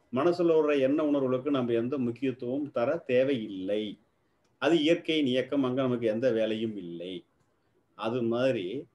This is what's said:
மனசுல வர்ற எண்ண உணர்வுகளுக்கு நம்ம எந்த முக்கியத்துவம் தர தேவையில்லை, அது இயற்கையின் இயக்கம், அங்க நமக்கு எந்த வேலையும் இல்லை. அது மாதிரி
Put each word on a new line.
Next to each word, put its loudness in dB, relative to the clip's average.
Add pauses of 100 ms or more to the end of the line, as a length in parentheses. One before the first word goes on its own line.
(140)
மனசுல 2
வர்ற 4
எண்ண 2
உணர்வுகளுக்கு 0
நம்ம 0
எந்த 0
முக்கியத்துவம் -4
தர 0
தேவையில்லை, -2 (580)
அது 2
இயற்கையின் 0
இயக்கம், 0
அங்க 0
நமக்கு 0
எந்த 0
வேலையும் -2
இல்லை. -10 (680)
அது -4
மாதிரி -2